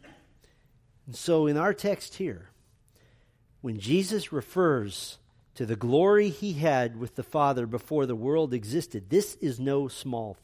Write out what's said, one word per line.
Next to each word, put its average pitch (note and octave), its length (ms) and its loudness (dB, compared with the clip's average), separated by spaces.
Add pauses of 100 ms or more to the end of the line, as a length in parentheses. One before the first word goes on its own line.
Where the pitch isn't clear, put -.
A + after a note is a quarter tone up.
(1080)
And A#2+ 100 -14
so D#3+ 300 2
in D3 100 2
our F3 160 2
text - 440 -4
here, A#2+ 340 -6 (1120)
when A2+ 160 -6
Jesus F#3 540 0
refers C#3 840 -2 (360)
to B2+ 100 -4
the A2+ 120 -2
glory F#3 520 4
he G3 260 -6
had C3 440 2
with A#2 160 -8
the - 80 -8
Father C#3 440 0
before C3 400 -2
the B2+ 100 -2
world C#3 360 0
existed, A2 580 -4
this G3 260 2
is B2+ 240 -4
no C#3 280 0
small A2+ 560 -8